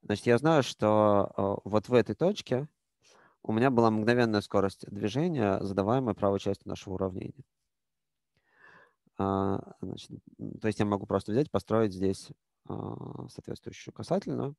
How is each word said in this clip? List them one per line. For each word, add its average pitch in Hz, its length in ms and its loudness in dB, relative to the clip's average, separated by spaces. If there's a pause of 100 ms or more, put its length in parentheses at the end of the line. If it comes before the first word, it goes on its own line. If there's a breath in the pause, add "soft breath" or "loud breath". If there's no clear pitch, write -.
Значит, - 240 -2
я 120 120 6
знаю, 151 240 4
что, 107 720 4
а, 98 280 -2
вот 101 240 -2
в 123 60 0
этой 113 200 4
точке 156 540 -2 (720 soft breath)
у 110 100 -6
меня 120 180 4
была 117 200 6
мгновенная 110 520 4
скорость 98 480 0
движения, 107 720 0
задаваемая 101 520 0
правой 98 260 0
частью 98 280 -6
нашего 95 260 -10
уравнения. 95 500 -6 (1700 soft breath)
А, 98 420 0 (200)
значит, - 300 -12 (280)
м, - 220 -12
то 113 80 -4
есть 104 120 -4
я 107 60 2
могу 101 200 -2
просто 98 260 -2
взять, 120 180 0
построить 110 420 0
здесь, 95 360 -4 (400)
а, - 600 -10
соответствующую - 680 -14
касательную. 143 640 -6